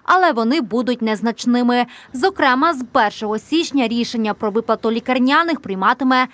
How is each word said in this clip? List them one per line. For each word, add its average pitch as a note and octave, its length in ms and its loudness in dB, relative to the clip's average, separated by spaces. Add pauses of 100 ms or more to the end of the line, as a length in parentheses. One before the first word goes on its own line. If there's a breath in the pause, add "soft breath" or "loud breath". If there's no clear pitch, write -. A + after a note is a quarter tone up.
але F4+ 280 4
вони A#3 300 0
будуть A#3 400 -2
незначними. A#3+ 840 0 (280 loud breath)
Зокрема, D4+ 600 2
з B3+ 180 -2
першого G#3+ 480 0
січня C#4+ 480 -2
рішення A3+ 460 -2
про G#3 180 -4
виплату A3+ 400 -2
лікарняних B3+ 680 0
прийматиме B3 760 0